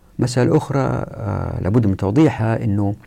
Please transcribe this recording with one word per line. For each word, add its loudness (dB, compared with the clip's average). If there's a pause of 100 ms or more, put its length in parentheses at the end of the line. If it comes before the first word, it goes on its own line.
(200)
مسألة 2
أخرى، -2
آه، -4
لابد 2
من 2
توضيحها، 2
أنه 0 (120)